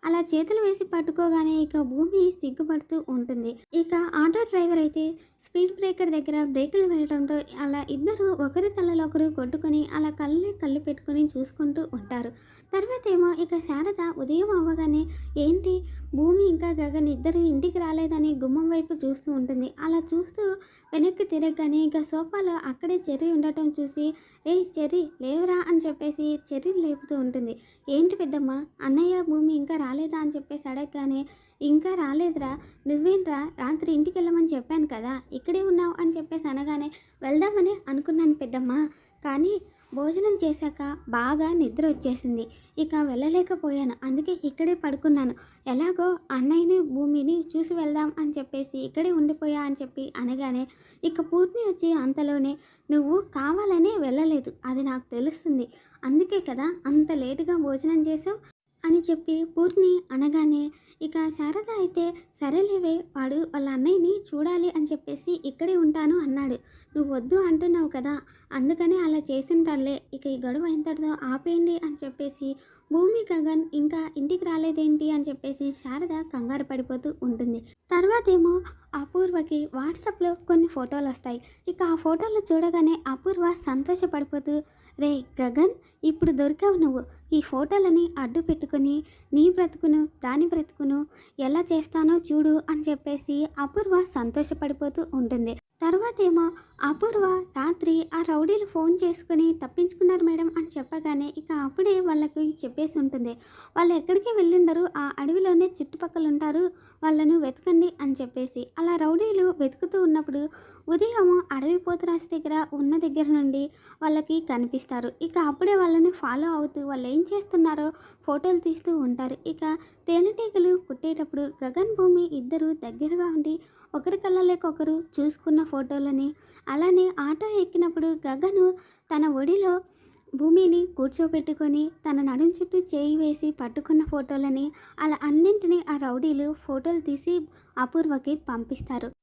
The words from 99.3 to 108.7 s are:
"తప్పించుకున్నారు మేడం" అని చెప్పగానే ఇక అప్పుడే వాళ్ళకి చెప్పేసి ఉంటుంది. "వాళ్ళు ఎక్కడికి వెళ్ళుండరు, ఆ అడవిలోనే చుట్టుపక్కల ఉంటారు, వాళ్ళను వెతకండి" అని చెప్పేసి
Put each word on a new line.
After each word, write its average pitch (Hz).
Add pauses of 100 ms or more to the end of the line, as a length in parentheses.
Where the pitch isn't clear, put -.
"తప్పించుకున్నారు 359
మేడం" 330
అని 330
చెప్పగానే 294 (100)
ఇక 311
అప్పుడే 330
వాళ్ళకి 311 (140)
చెప్పేసి 302
ఉంటుంది. 254 (380)
"వాళ్ళు 349
ఎక్కడికి 403
వెళ్ళుండరు, 349 (140)
ఆ 294 (120)
అడవిలోనే 359
చుట్టుపక్కల 339
ఉంటారు, 302 (380)
వాళ్ళను 311
వెతకండి" 330 (100)
అని 277
చెప్పేసి 254 (140)